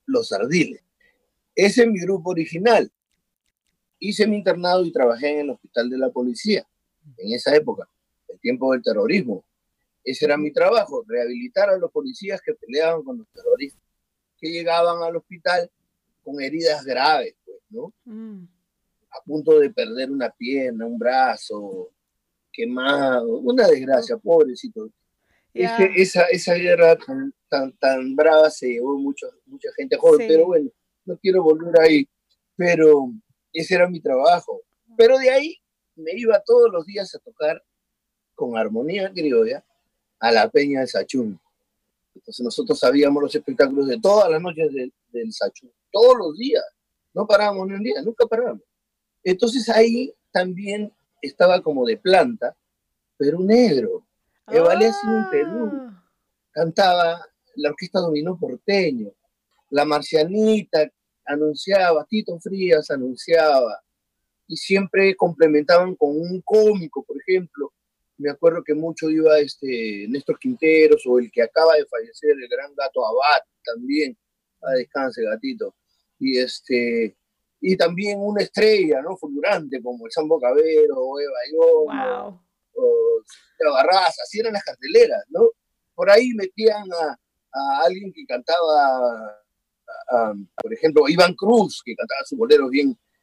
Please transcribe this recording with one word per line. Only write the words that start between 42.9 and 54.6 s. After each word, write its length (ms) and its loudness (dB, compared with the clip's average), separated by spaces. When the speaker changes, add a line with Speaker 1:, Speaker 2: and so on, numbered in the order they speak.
Speaker 1:
los 120 -4
espectáculos 520 0
de 120 -4
todas 300 4
las 120 -2
noches 320 -4
del, 200 -10
del 220 -8
Sachún, 380 -10
todos 260 6
los 200 -6
días, 260 -2
no 140 -4
parábamos 400 0
ni 80 -8
un 80 -8
día, 180 -6
nunca 240 -2
parábamos. 380 -4
Entonces 460 -2
ahí 440 2
también 600 -6
estaba 400 2
como 240 -4
de 120 -2
planta 580 0
Perú 260 -2
Negro, 640 2
Evalía 460 4